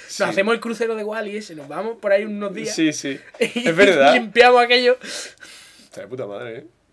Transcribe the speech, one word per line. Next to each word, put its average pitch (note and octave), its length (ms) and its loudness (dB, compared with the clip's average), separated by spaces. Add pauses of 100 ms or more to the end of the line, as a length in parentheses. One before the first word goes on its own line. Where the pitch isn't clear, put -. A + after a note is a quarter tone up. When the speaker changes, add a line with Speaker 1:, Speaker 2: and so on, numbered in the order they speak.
(120)
Speaker 1:
Sí. - 120 -4
Speaker 2:
hacemos G3 300 0
el A3+ 60 -8
crucero A3+ 340 -6
de G#3+ 100 -8
Wall-E G#3+ 340 -8
ese, G#3+ 160 -14
nos C#3+ 140 -16
vamos G3+ 320 -8
por G3+ 120 0
ahí G3+ 120 2
unos G#3 300 -8
días. A3 200 -8
Speaker 1:
Sí, D#3+ 180 2
sí. D#3 260 -8 (100)
Speaker 2:
<laughs> - 120 -20
Y A#3 280 -2
Speaker 1:
Es E3 80 0
verdad. F3+ 380 6
Speaker 2:
limpiamos A#3+ 480 4
aquello. B3 340 2 (880)
Speaker 1:
Está - 180 -16
de G2+ 40 -14
puta A#2+ 200 -10
madre, A2 320 -12
¿eh? - 80 -20 (260)